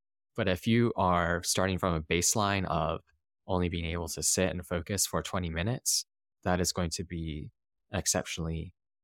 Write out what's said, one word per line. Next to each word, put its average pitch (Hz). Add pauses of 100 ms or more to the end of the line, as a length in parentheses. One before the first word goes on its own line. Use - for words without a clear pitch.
(340)
But 98
if 92
you 117
are 87
starting 92
from 87
a 80
baseline 98
of 80 (460)
only 90
being 85
able 82
to -
sit 92
and 87
focus 90
for 82
twenty 87
minutes, 92 (400)
that 90
is 87
going 87
to 90
be 80 (420)
exceptionally 82 (320)